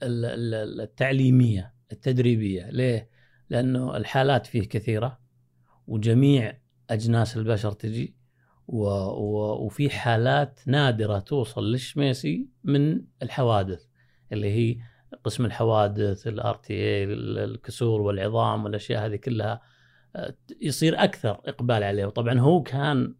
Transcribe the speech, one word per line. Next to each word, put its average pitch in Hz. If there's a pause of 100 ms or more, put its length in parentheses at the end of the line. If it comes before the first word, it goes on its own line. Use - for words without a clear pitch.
ال-، 120
ال-، 117
ال-، 107
التعليمية، 127 (180)
التدريبية. 113
ليه؟ 123 (400)
لأنه 127
الحالات 131
فيه 117
كثيرة، 113 (680)
وجميع 117 (320)
أجناس 117
البشر 110
تجي، 110 (520)
و-، 107
و-، 107
وفي 139
حالات 127
نادرة 113
توصل 110
للشميسي 143 (160)
من 147 (220)
الحوادث، 107 (460)
اللي 104
هي 117 (460)
قسم 120
الحوادث، 104
ال 107
آر 117
تي -
إيه، 101
ال-، 107
الكسور 110
والعظام 107
والأشياء 104
هذه 107
كلها، 110 (540)
آه، - (260)
يصير 160
أكثر -
إقبال 120
عليه. 101
وطبعا 117
هو 147
كان 139